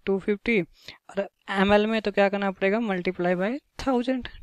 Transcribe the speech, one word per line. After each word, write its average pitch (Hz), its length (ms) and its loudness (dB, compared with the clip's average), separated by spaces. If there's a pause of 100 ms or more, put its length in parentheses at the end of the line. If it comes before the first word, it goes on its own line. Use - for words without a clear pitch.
टू 196 140 0
फिफ्टी 208 420 0
और - 640 -8 (240)
एमएल 202 360 4
में 220 140 -2
तो 208 100 -2
क्या 196 180 4
करना 202 220 -2
पड़ेगा? 196 300 0
Multiply 185 560 -2
by 208 200 -2 (220)
thousand, 247 480 -2 (160)